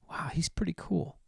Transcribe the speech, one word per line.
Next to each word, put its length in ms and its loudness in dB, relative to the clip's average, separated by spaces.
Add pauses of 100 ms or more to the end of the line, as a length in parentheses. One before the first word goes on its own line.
Wow, 240 -4
he's 160 2
pretty 280 0
cool. 520 0